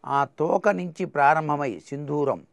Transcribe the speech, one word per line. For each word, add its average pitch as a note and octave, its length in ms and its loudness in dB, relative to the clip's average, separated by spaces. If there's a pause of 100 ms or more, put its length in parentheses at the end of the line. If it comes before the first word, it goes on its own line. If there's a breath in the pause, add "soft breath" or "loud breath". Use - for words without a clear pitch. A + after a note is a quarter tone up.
ఆ C#3 200 0
తోక - 440 0
నుంచి F3+ 360 -4
ప్రారంభమై C#3+ 720 0
సింధూరం C#3 720 -4